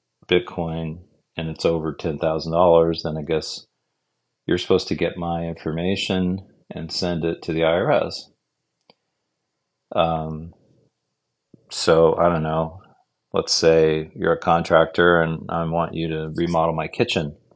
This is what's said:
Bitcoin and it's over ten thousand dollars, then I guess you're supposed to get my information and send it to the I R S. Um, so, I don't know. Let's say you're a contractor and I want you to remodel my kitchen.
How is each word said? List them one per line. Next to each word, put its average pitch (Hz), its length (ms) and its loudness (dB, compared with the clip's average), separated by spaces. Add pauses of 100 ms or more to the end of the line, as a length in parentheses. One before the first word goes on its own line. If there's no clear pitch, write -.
(280)
Bitcoin 82 720 -2 (360)
and 80 120 -6
it's - 160 -6
over 80 280 0
ten 76 260 -6
thousand 80 340 -2
dollars, 82 500 4
then 78 140 -6
I 76 60 -8
guess 78 440 -6 (800)
you're 87 120 2
supposed - 300 0
to 82 60 -4
get 82 220 -2
my 85 260 -4
information 90 1040 -4 (240)
and 82 220 -12
send 85 320 -4
it 82 180 -4
to 85 100 -6
the 80 120 0
I 80 80 2
R 104 180 0
S. - 400 -2 (1600)
Um, 80 600 -2 (1160)
so, 82 480 4
I 85 120 4
don't 80 160 0
know. 80 360 -4 (520)
Let's - 200 -2
say 80 640 2
you're 85 180 0
a 82 60 0
contractor 85 800 4
and 82 300 -2
I 85 140 -4
want 82 300 -2
you 82 140 -4
to 78 260 -6
remodel 82 400 0
my 78 140 -4
kitchen. 80 480 -4 (200)